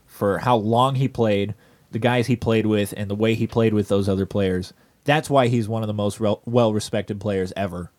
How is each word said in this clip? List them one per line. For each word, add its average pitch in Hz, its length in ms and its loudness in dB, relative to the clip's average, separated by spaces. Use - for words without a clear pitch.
for 98 320 -2
how 123 180 2
long 117 380 2
he 131 140 0
played, 104 460 0
the - 80 -6
guys 120 280 2
he 120 100 2
played 113 280 0
with, 107 320 0
and 101 140 -6
the 101 40 -4
way 110 200 2
he 110 120 -2
played 113 280 2
with 104 140 0
those 98 200 0
other 98 160 0
players, 92 480 -2
that's 151 260 0
why 135 180 4
he's 117 200 0
one 113 140 -4
of 110 40 -6
the 107 80 -4
most 104 240 -2
rel-, 107 280 0
well-respected 110 760 0
players 98 360 -2
ever 90 420 -6